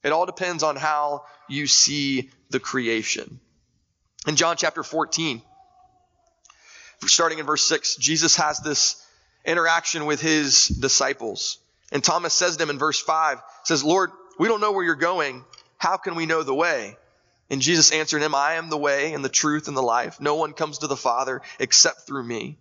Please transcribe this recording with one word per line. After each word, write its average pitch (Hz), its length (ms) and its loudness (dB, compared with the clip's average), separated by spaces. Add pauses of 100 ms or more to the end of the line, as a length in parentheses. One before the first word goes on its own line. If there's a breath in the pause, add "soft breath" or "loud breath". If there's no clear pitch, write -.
It 143 80 2
all 165 140 2
depends 175 380 -4
on 151 140 0
how 147 480 -2 (220 loud breath)
you 143 200 -4
see 139 640 0 (180 soft breath)
the 131 100 -2
creation. 113 800 -4 (880)
In 156 100 0
John 165 220 2
chapter 160 240 -2
fourteen, 156 640 -4 (1600 loud breath)
starting 160 320 4
in 151 80 -6
verse 147 180 2
six, - 340 0
Jesus 151 400 2
has 151 220 0
this - 460 -2 (400 soft breath)
interaction 165 640 0
with 147 140 0
his 151 460 4
disciples. 127 920 -2 (320)
And 139 120 -2
Thomas 170 300 0
says 175 240 0
to 160 60 0
him 151 80 -2
in 143 80 -6
verse 147 200 0
five, 156 440 0 (200 loud breath)
says, 143 200 0
"Lord, 175 280 2 (280)
we 180 80 2
don't 220 140 2
know 214 100 2
where 190 120 0
you're 165 120 0
going. 143 500 -2 (320 loud breath)
How 185 200 0
can 175 180 -6
we 165 100 -2
know 160 160 2
the 135 140 0
way?" 139 420 0 (520)
And 135 120 -2
Jesus 160 300 4
answered 156 300 0
him, 151 120 0
"I 143 200 2
am 165 160 -6
the 156 80 -4
way 143 360 0
and 143 120 -6
the 131 40 -2
truth 151 380 0
and 143 80 -6
the 131 80 0
life. 123 380 0
No 147 140 2
one 156 180 -2
comes 151 260 -6
to 151 80 -6
the 135 80 -2
Father 127 460 -2 (180 loud breath)
except - 480 2
through 139 160 -8
me. 120 380 -8